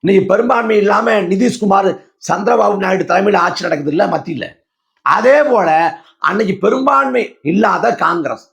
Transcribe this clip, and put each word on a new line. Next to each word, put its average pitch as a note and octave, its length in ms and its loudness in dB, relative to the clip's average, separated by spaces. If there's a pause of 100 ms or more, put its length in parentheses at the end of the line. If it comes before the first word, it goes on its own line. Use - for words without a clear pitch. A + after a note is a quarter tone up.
இன்னைக்கு F#3+ 340 2
பெரும்பான்மை A#3 420 0
இல்லாம G#3 440 2
நிதிஷ்குமார், G3 680 0 (420)
சந்திரபாபு G#3 440 0
நாயுடு F#3+ 280 -2
தலைமையில G3 320 0
ஆட்சி F3 260 -2
நடக்குது D3+ 280 -4
இல்ல F#3 160 0
மத்தியில, D#3+ 380 -6 (580)
அதே A3+ 400 2
போல E3 560 2 (200)
அன்னைக்கு F#3+ 420 -2
பெரும்பான்மை C4 840 0
இல்லாத F#3+ 520 0
காங்கிரஸ். D#3+ 580 -4